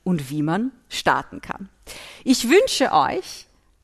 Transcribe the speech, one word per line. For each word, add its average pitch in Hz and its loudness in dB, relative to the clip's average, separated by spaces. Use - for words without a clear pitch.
und 156 -2
wie 151 -2
man 190 -2
starten - -2
kann. - -12
Ich 247 2
wünsche 370 4
euch - 0